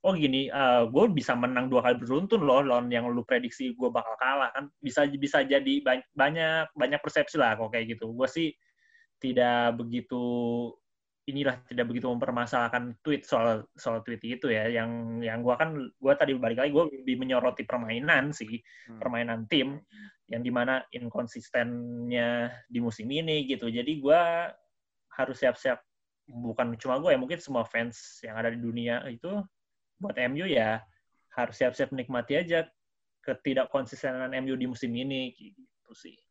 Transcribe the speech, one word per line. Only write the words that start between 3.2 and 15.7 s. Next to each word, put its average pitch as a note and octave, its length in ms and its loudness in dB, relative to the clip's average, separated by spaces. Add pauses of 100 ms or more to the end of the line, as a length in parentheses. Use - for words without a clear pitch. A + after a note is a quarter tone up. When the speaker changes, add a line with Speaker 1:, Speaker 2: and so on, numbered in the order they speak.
Speaker 1:
prediksi B2 480 -2
gue B2 160 -2
bakal A2+ 320 -2
kalah," C3+ 320 2
kan C#3+ 160 -6 (160)
bisa, C#3+ 240 2
bisa C#3+ 320 0
jadi C3+ 400 2
ba-, C3 320 2
banyak, D#3+ 640 2
banyak C#3 240 0
persepsi - 400 -2
lah A2 160 4
kalau A2 160 -4
kayak A2+ 240 -4
gitu. A2+ 160 -8
Gue B2+ 160 0
sih D#3+ 240 -2 (720)
tidak A#2+ 560 4
begitu, A#2+ 400 -6 (1040)
inilah, C#3 400 0
tidak B2 240 -2
begitu A#2+ 240 -2
mempermasalahkan A#2+ 880 -2
tweet C#3+ 240 -2
soal, A2+ 400 2 (160)
soal A2+ 240 -2
tweet A#2 160 -8
itu B2 320 -4
ya. G#2+ 160 2
Yang, A#2 240 0 (320)
yang A2+ 160 -4
gue B2 160 2
kan, D#3+ 240 0